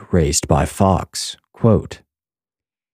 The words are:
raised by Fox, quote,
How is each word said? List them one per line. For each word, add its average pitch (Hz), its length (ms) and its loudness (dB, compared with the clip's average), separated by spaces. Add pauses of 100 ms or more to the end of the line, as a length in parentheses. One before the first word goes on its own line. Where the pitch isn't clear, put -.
(120)
raised 76 360 0
by 73 180 2
Fox, - 680 -2 (160)
quote, - 480 0 (960)